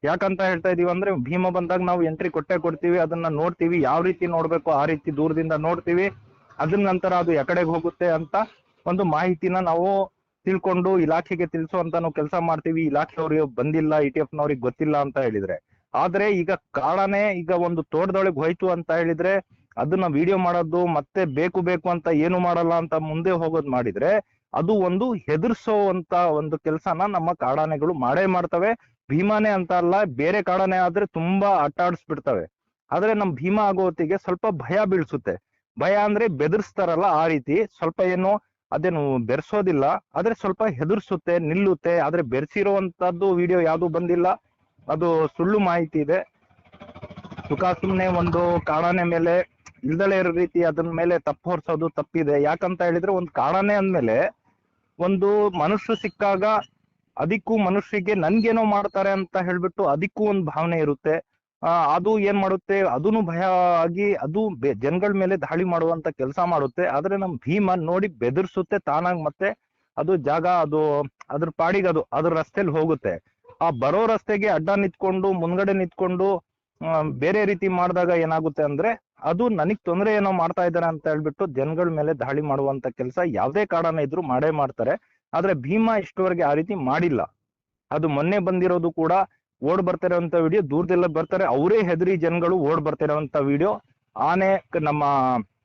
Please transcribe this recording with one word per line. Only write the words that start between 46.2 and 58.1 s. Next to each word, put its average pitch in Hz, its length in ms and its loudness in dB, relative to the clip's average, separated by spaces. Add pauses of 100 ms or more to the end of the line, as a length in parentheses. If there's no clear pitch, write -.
ಸುಖ 151 180 -2
ಸುಮ್ನೆ 185 420 0
ಒಂದು 175 580 0
ಕಾಡಾನೆ 170 380 0
ಮೇಲೆ 170 500 0 (300)
ಇಲ್ದಲೇ 185 360 2
ಇರೋ 180 120 0
ರೀತಿ 175 320 0
ಅದನ್ 165 320 -2
ಮೇಲೆ 170 240 2
ತಪ್ಪು 151 300 -6
ಹೊರ್ಸೋದು 165 400 -2
ತಪ್ಪಿದೆ. 147 520 0
ಯಾಕಂತ 170 400 0
ಹೇಳಿದ್ರೆ 175 300 0
ಒಂದ್ 180 180 -2
ಕಾಡಾನೆ 185 440 0
ಅಂದ್ಮೇಲೆ 180 720 0 (560)
ಒಂದು 196 500 2
ಮನುಷ್ಯ 185 460 -2
ಸಿಕ್ಕಾಗ 196 480 -2 (760)
ಅದಕ್ಕೂ 208 400 -2
ಮನುಷ್ಯರಿಗೆ 202 580 0